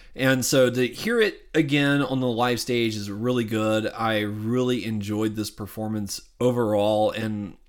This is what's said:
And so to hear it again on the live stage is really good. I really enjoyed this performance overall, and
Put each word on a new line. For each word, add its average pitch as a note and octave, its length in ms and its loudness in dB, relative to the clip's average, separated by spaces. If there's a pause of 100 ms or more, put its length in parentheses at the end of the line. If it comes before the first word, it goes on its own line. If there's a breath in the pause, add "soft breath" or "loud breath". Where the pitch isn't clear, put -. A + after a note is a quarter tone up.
(160 soft breath)
And C3 280 2
so C3 240 4
to B2 200 0
hear A3+ 320 -2
it - 340 -2
again C#3+ 480 2
on C3 180 -2
the B2+ 60 0
live A#2+ 340 0
stage A#2 360 0
is G2+ 140 -8
really A#2+ 340 -2
good. A2 500 0
I A2 260 0
really A2 640 -2
enjoyed G#2+ 520 -2
this G#2 140 -4
performance G#2+ 680 -8 (200)
overall, G#2+ 720 2
and G#2+ 440 -6 (120)